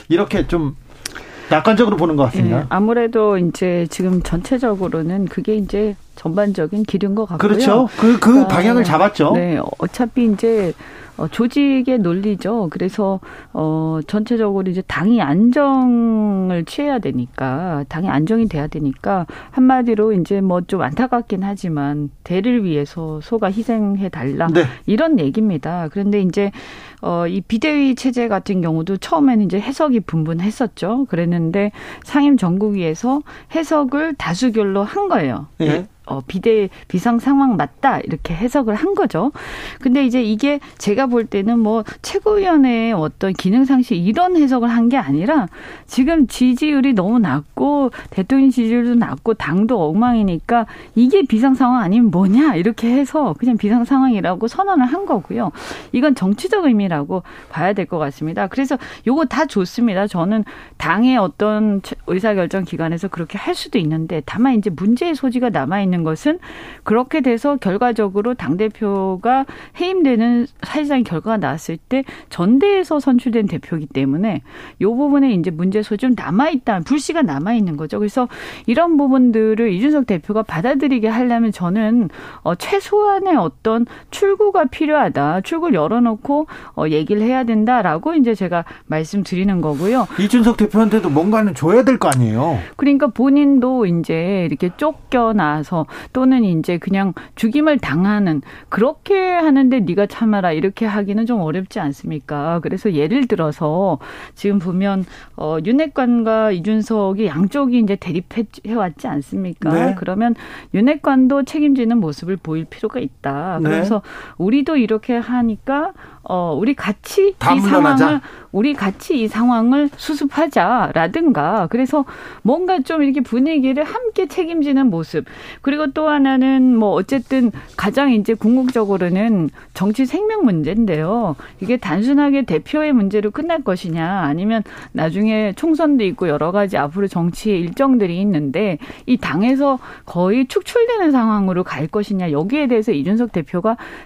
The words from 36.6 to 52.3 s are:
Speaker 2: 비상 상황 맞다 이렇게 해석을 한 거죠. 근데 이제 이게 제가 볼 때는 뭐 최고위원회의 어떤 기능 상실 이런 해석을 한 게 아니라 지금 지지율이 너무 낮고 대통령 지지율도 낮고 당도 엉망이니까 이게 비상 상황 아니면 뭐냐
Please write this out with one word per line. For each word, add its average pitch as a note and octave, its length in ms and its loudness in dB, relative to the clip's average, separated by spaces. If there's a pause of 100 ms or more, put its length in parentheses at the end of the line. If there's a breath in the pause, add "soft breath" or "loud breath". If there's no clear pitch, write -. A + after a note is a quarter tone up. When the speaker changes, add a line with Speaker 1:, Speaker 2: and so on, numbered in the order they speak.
Speaker 2:
비상 A#3 320 0
상황 C4+ 380 2
맞다 F3 420 0
이렇게 - 340 -6
해석을 A3 440 0
한 F4+ 180 -2
거죠. C4 380 0 (480 loud breath)
근데 C4+ 260 2
이제 B3 160 2
이게 A#3+ 380 0 (180 loud breath)
제가 C4+ 280 0
볼 A#3+ 180 0
때는 G#3 340 0
뭐 A3 240 2 (180 loud breath)
최고위원회의 D#4 920 2
어떤 F#3 400 -2
기능 G#3 320 2
상실 B3+ 320 2
이런 D#4+ 400 2
해석을 B3+ 320 2
한 A#3 200 2
게 B3 80 2
아니라 G3 520 0 (380 loud breath)
지금 C#4+ 420 2
지지율이 C4 640 2
너무 G#3+ 260 2
낮고 B3 720 0 (200 loud breath)
대통령 C4+ 400 2
지지율도 A#3+ 440 2
낮고 A3+ 400 0
당도 G#3 540 0
엉망이니까 A3 800 0 (280 loud breath)
이게 C4 300 4
비상 C4 320 2
상황 B3 260 2
아니면 G#3 300 4
뭐냐 G3 420 4